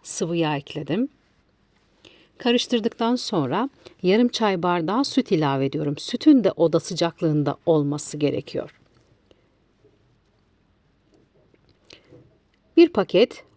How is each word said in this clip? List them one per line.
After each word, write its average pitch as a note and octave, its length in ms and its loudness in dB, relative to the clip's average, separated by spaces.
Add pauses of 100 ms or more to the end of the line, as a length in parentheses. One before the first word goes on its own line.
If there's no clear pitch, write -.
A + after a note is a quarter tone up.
sıvı E3+ 340 -2
yağ D#3 200 0
ekledim. D#3 520 -6 (1300)
Karıştırdıktan A#3 760 0
sonra F3+ 520 -2 (340)
yarım G#3+ 260 4
çay G3 340 -2
bardağı F3+ 420 0
süt - 280 -2
ilave C#3 340 2
ediyorum. D3 320 -4
Sütün C4 460 4
de - 80 2
oda D#3+ 280 2
sıcaklığında D#3 760 -2 (100)
olması D3 500 0
gerekiyor. - 640 -4 (4000)
Bir E4 120 6
paket G3+ 560 -2 (120)